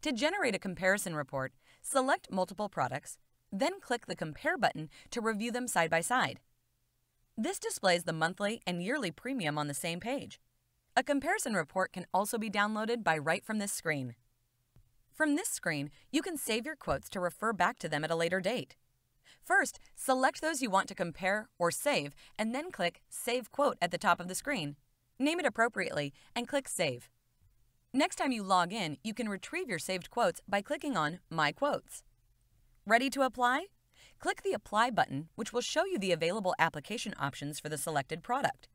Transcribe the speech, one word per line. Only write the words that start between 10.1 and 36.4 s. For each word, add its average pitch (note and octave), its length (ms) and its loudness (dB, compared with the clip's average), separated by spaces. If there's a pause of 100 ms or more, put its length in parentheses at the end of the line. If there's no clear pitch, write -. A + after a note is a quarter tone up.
A B3+ 60 4
comparison C#4+ 500 0
report F#3 400 0
can F3+ 220 -10
also G#3 240 0
be A3 100 -4
downloaded G#3+ 560 -2
by D#3+ 140 4
right D#3+ 260 0
from G#3+ 140 -2
this G3+ 140 -2
screen. C3+ 420 -4 (1000)
From D4+ 240 2
this G4+ 120 -2
screen, D3 420 -2 (200)
you D4+ 120 2
can F4+ 160 -6
save A3+ 260 -2
your D#4 120 -8
quotes - 340 -2
to G3+ 100 -4
refer F3+ 320 0
back G#3 280 2
to - 100 -4
them D3+ 140 0
at D#3 60 -2
a E3 60 2
later E3+ 240 2
date. G#3+ 360 -2 (680)
First, F4 340 2 (160)
select C4 460 2
those D#4 220 0
you A#3+ 80 0
want F#3+ 180 4
to G3 60 -12
compare F#3+ 640 -2
or E3+ 120 4
save, E3 440 0 (240)
and A3 160 0
then D#4+ 160 -4
click F3 400 -2
Save A#3+ 420 -4
Quote C#4+ 300 2
at F3 80 2
the F3 80 -2
top F3+ 200 4
of F3 100 -8
the F#3 60 -6
screen. D#3+ 420 -4 (420)
Name D4+ 200 2
it D4+ 80 0
appropriately G3+ 680 0 (200)
and A#3+ 140 -4
click C#4 200 0
Save. C3 420 -2 (840)
Next D#4 220 2
time D4 160 2
you A3 100 -2
log F#3 320 4
in, E3 280 -2
you G#3+ 120 -4
can A3+ 140 -2
retrieve C#4+ 420 -4
your F3 80 -2
saved F#3 320 -4
quotes G#3 360 2
by G3+ 140 0
clicking C#4 380 -2
on D#3 220 0 (100)
My D3+ 220 2
Quotes. - 500 -2 (840)
Ready A#3 260 6
to C#4 120 0
apply? B3+ 440 2 (520)
Click - 240 -2
the G4 100 0
Apply G#3+ 380 0
button, D#3+ 440 0
which - 180 -6
will A#3 100 0
show E4 240 0
you F#4 120 -2
the F#3+ 140 2
available F3 460 0